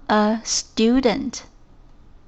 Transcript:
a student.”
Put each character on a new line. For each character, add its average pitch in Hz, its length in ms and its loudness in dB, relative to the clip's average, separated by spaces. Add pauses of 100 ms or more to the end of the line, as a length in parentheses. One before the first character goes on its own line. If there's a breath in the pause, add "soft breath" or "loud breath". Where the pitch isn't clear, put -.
a 214 380 2
student.” - 920 0 (880)